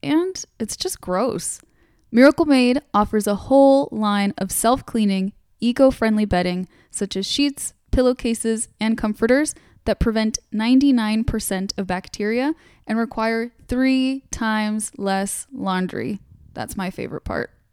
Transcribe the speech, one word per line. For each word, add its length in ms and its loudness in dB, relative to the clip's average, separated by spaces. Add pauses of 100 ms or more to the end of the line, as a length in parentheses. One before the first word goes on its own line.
And 400 0 (160)
it's 200 -8
just 240 -8
gross. 580 -4 (500)
Miracle 360 8
Made 340 4 (140)
offers 320 2
a 80 0
whole 580 4
line 460 0
of 120 -6
self-cleaning, 840 0 (260)
eco-friendly 640 2
bedding, 440 -2 (220)
such 260 -6
as 100 -6
sheets, 480 -2 (160)
pillowcases, 800 0 (120)
and 160 0
comforters 580 0 (300)
that 160 -2
prevent 380 0 (120)
ninety-nine 760 2
percent 520 -4
of 100 -6
bacteria 680 -4 (320)
and 120 -2
require 540 -2 (140)
three 640 0
times 680 -2
less 560 -4
laundry. 680 -4 (340)
That's 200 -12
my 140 -6
favorite 360 -10
part. 260 -6 (220)